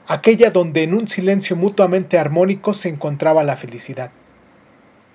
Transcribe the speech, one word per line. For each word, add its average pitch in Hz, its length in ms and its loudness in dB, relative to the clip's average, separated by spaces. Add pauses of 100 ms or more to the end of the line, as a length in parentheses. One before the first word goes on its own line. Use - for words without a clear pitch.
aquella 214 440 4
donde 165 320 0
en 160 100 -2
un 220 160 0
silencio 196 480 -2
mutuamente 185 640 2
armónico 185 560 0
se 185 160 -8
encontraba 151 520 0
la 143 140 -2
felicidad. 123 540 -14 (1040)